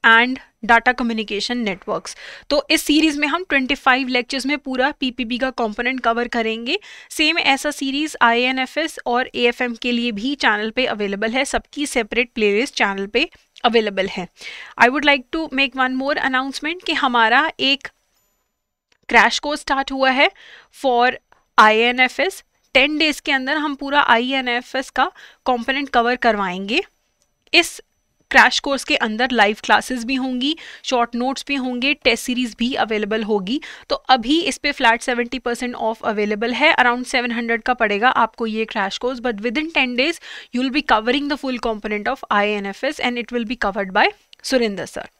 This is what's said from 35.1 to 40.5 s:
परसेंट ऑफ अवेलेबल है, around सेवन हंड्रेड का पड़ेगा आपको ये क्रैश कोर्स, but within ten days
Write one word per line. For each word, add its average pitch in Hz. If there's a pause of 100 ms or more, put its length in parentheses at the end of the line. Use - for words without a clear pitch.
परसेंट 247
ऑफ 226
अवेलेबल 214
है, 285
around 247
सेवन 247
हंड्रेड 233
का 254
पड़ेगा 214
आपको 240
ये 220
क्रैश 202
कोर्स, 247
but 240
within 240
ten 254
days 294 (360)